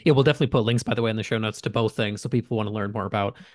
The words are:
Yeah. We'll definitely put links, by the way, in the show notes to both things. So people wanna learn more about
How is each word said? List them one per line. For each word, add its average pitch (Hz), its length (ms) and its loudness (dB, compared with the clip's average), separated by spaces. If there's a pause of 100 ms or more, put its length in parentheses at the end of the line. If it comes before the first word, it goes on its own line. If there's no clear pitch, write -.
Yeah. 160 80 6
We'll 135 120 6
definitely 147 240 2
put 120 160 2
links, 120 200 0
by 110 100 -2
the 117 80 0
way, 113 80 2
in 107 60 -2
the 107 80 -4
show 113 140 -2
notes 110 240 -4
to 113 80 -4
both 113 260 0
things. 104 260 -4
So - 60 -6
people 120 280 -2
wanna 104 140 -2
learn 104 220 -4
more 101 140 -4
about 101 300 -2 (180)